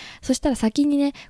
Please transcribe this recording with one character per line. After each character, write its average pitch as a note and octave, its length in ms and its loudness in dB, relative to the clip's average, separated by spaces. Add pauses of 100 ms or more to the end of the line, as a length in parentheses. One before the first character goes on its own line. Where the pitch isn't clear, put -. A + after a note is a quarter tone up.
(220)
そ C4 120 0
し - 60 -6
た D4+ 100 0
ら A#3+ 60 0
先 B3+ 300 0
に C#4+ 120 2
ね、 C#4+ 160 0 (160)